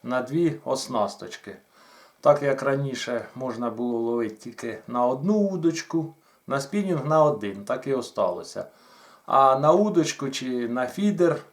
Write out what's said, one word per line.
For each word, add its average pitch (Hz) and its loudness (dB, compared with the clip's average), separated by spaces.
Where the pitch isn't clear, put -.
на 123 -2
дві 151 0
оснасточки. 110 -4
Так 147 6
як 135 0
раніше 135 -2
можна 120 -6
було 117 -4
ловити 117 -2
тільки 117 -10
на 123 0
одну 190 2
удочку, 165 -2
на 139 -2
спінінг 180 -2
на 156 4
один, 104 0
так 127 -4
і 139 0
осталося. 104 -4
А 135 6
на 151 6
удочку 175 2
чи 127 -4
на 123 -2
фідер 175 2